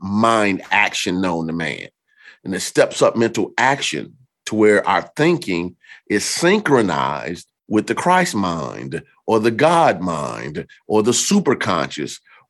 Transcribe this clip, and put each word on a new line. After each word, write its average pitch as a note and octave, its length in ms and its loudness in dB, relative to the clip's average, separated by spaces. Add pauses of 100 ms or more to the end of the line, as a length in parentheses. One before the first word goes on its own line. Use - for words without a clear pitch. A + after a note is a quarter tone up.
mind G#2 680 2
action F#2+ 500 0
known E2+ 260 -2
to D#2+ 60 -6
man. C2 360 -8 (540)
And - 120 -6
it - 60 -4
steps - 420 0
up A2+ 140 4
mental A2+ 420 0
action C3 580 -2 (300)
to - 80 -6
where G#2+ 340 4
our F#2 260 0
thinking F#2 600 -2 (320)
is G#2 160 0
synchronized F2 1200 0 (220)
with G#2+ 180 0
the A2+ 80 -4
Christ F3+ 400 2
mind D#2 680 -6 (240)
or A2 140 2
the A2+ 100 2
God C#3+ 520 2
mind D2 640 -8 (200)
or G#2+ 160 2
the A#2+ 100 2
superconscious F#2 1080 0 (300)